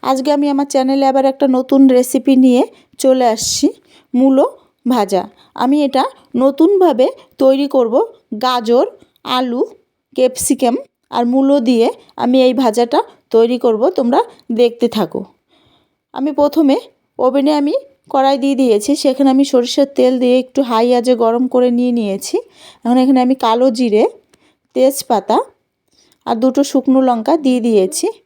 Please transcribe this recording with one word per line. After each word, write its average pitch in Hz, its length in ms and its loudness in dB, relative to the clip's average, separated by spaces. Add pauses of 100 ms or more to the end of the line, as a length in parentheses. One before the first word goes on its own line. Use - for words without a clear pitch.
আজকে 262 280 -6
আমি 294 180 -2
আমার 277 200 -4
চ্যানেলে 269 380 -2
আবার 269 180 0
একটা 269 220 -2
নতুন 262 400 0
রেসিপি 254 500 0
নিয়ে 254 240 4 (380)
চলে 262 280 2
আসছি, 226 400 -2 (460)
মূলো 262 320 2 (400)
ভাজা। 202 380 -2 (320)
আমি 262 280 0
এটা 269 200 0 (320)
নতুনভাবে 285 720 2 (300)
তৈরি 269 300 2
করব, 240 280 0 (460)
গাজর, 247 440 0 (420)
আলু, 254 340 -4 (520)
ক্যাপসিকাম 254 600 -2 (360)
আর 240 140 -2
মূলো 269 340 2
দিয়ে 233 280 2 (300)
আমি 247 240 0
এই 254 120 4
ভাজাটা 240 460 0 (300)
তৈরি 233 280 2
করব। 226 240 0 (140)
তোমরা 262 240 0 (320)
দেখতে 233 360 0
থাকো। 214 340 -4 (920)
আমি 269 200 -6
প্রথমে 285 420 0 (440)
ওভেনে 269 360 0
আমি 294 180 -2 (360)
কড়াই 269 280 0
দিয়ে 277 180 -2
দিয়েছি, 233 400 0
সেখানে 277 340 0
আমি 262 160 2
সরিষার 247 500 0
তেল 254 240 2
দিয়ে 247 180 2
একটু 254 260 -4
হাই 233 300 0
আঁচে 247 220 2
গরম 233 320 0
করে 247 240 0
নিয়ে 247 200 -2
নিয়েছি। 208 440 -6 (440)
এখন 240 180 -2
এখানে 262 240 2
আমি 254 140 0
কালো 240 360 0
জিরে, 226 320 0 (720)
তেজপাতা 254 600 0 (880)
আর 240 120 -4
দুটো 262 260 0
শুকনো 262 380 0
লঙ্কা 247 360 0
দিয়ে 262 240 0
দিয়েছি। 214 460 0 (180)